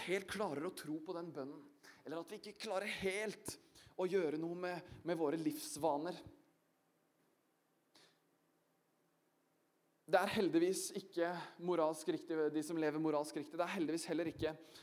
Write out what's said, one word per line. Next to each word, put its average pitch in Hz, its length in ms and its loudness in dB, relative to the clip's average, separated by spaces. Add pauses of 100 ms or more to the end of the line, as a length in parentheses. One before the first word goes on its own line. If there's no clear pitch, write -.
helt 190 240 0
klarer 170 340 -2
å 185 80 -4
tro 156 300 -6
på 180 100 -6
den 170 200 -6
bønnen, 147 260 -8 (420)
eller 147 160 -4
at 170 140 -8
vi 214 80 -8
ikke 208 240 -12
klarer 208 260 0 (140)
helt 196 500 -2 (400)
å 185 160 2
gjøre 160 320 4
noe 170 160 -2
med, 180 320 -4 (160)
med 165 140 2
våre 156 180 4
livsvaner. 156 800 0 (3750)
Det 175 140 6
er 202 220 2
heldigvis 180 480 4 (100)
ikke 170 320 -2 (400)
moralsk 160 480 2
riktig, 160 220 0 (100)
de 151 160 0
som 165 160 0
lever 151 160 4
moralsk 156 400 2
riktig. 151 160 -8
Det 170 100 2
er 185 120 -2
heldigvis 165 340 0
heller 165 240 0
ikke 156 220 0 (260)